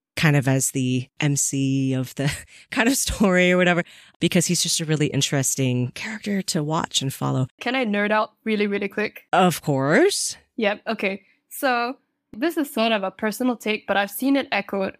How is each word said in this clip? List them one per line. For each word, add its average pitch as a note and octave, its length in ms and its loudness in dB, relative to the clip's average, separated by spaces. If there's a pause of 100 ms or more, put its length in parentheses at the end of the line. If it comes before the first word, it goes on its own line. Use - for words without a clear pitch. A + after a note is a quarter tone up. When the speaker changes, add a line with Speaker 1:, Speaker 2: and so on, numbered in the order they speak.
(160)
Speaker 1:
kind D3+ 200 4
of C3+ 120 2
as C3+ 240 2
the B2+ 360 -2 (120)
M C#3+ 160 0
C C3+ 580 0
of C3 220 -4
the C#3 160 -2 (200)
<laughs> - 200 -18
kind A#3 160 2
of C4+ 80 2
story F3+ 560 4
or F3+ 60 4
whatever, F3 260 4 (360)
because E3+ 280 2
he's F3 160 0
just - 160 -2
a E3 60 -6
really D3+ 220 2
interesting B2+ 840 0
character G#3+ 520 -6
to D3+ 200 -2
watch D#3 380 -2
and C3+ 120 -4
follow. C3+ 340 -2 (120)
Speaker 2:
Can B3 160 -4
I C4 100 0
nerd G#3 260 0
out G#3+ 200 0 (140)
really, G#3 200 0
really G3+ 220 -2
quick? - 460 -6
Speaker 1:
Of F3 280 4
course. D#3 760 2 (180)
Speaker 2:
Yep. G#3 320 -2
Okay. G#3 360 -4 (260)
So B3 480 -2 (360)
this D4+ 240 -2
is C#4+ 160 -2
sort A3+ 180 0
of G#3 120 0
a F#3+ 80 -4
personal A#3 440 -2
take, G#3+ 320 -4
but G3 100 2
I've G3+ 140 0
seen C#4 240 0
it C4 160 -2
echoed G3 480 -4